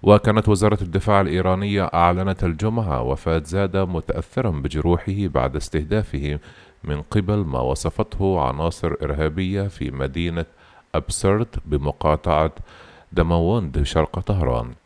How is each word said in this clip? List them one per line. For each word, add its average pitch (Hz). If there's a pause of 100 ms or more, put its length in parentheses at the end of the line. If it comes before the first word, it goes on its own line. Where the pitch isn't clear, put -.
وكانت 104
وزارة 104
الدفاع 98
الإيرانية 92
أعلنت 92
الجمعة 90
وفاة 73
زادة 95
متأثرا 90
بجروحه 85
بعد 67
استهدافه 76 (440)
من 73
قبل 104
ما 76
وصفته 85
عناصر 76 (100)
إرهابية 80
في -
مدينة 80 (500)
أبسرد 101 (180)
بمقاطعة 76 (600)
دموند 85
شرق 78
طهران. 64 (140)